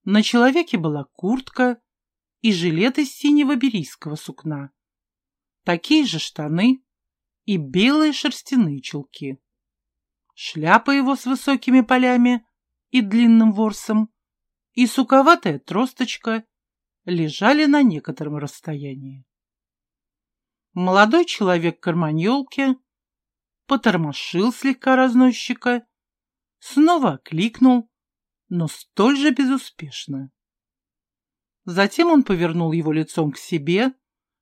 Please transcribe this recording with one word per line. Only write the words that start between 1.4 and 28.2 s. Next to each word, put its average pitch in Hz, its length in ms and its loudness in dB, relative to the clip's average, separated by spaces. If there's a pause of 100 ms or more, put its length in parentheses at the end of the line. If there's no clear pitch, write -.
и 220 100 2
жилет 180 480 0
из 277 160 -4
синего 294 400 2
берийского 214 600 -6
сукна, 143 560 -12 (920)
такие 269 420 0
же 160 140 -4
штаны 180 640 -2 (600)
и 202 100 -2
белые 226 560 0
шерстяные 220 720 -4
чулки. 139 580 -14 (960)
Шляпа 180 580 0
его 277 240 0
с - 100 -10
высокими 262 540 2
полями 247 680 2 (440)
и 254 100 0
длинным 226 540 4
ворсом 214 580 -2 (600)
и 240 140 0
суковатая 269 720 2
тросточка 226 840 -6 (640)
лежали 180 580 0
на 294 180 4
некотором 151 540 -2
расстоянии. 139 880 -12 (1500)
Молодой 202 520 2
человек 170 540 -2
карманелки 185 960 -2 (920)
потормошил 170 840 -2
слегка 262 440 -2
разносчика, 254 880 0 (720)
снова 294 560 2
окликнул, 220 800 0 (580)